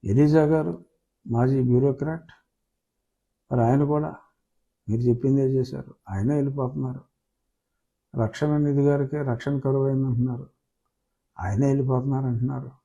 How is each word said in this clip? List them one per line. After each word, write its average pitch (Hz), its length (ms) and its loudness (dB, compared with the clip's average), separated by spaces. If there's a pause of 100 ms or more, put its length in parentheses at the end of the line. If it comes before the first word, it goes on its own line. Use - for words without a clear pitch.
ఎలీజా 147 400 4 (100)
గారు 156 220 -2 (500)
మాజీ 123 340 2 (100)
బ్యూరోక్రాట్, 143 640 0 (1160)
మరి 123 180 0
ఆయన 135 160 4 (100)
కూడా 156 180 -2 (760)
మీరు 110 200 -2
చెప్పిందే 135 360 2 (120)
చేశారు, 131 360 -4 (200)
ఆయనే 104 260 0
వెళ్ళిపోతున్నారు. 135 640 -4 (1120)
రక్షణ 135 380 -2 (120)
నిధి 139 240 2
గారికే 143 320 0 (100)
రక్షణ 127 240 -4 (120)
కరువు 135 240 2
అయిందంటున్నారు, 131 580 -2 (920)
ఆయనే 101 340 0
వెళ్ళిపోతున్నారు 131 600 -2
అంటున్నారు. 123 380 -4 (160)